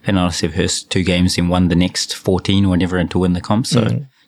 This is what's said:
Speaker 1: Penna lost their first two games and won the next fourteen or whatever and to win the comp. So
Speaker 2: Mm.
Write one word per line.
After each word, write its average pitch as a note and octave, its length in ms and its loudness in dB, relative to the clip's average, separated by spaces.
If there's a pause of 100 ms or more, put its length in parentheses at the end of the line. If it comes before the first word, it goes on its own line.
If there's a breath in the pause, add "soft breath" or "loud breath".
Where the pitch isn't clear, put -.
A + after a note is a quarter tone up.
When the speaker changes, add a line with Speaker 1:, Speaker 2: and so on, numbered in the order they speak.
Speaker 1:
Penna F#2+ 220 0
lost F2 160 -2
their E2 100 -2
first E2+ 400 -4
two F#2+ 140 0
games F2+ 340 2
and F2+ 100 0
won F2+ 200 2
the E2+ 80 2
next - 380 0
fourteen G2 500 0
or F#2+ 60 2
whatever F2 260 0
and F2 140 -2
to - 80 -2
win F2+ 160 2
the F2+ 60 -2
comp. A2 260 -2
So - 160 0
Speaker 2:
Mm. A#2 260 -4 (200)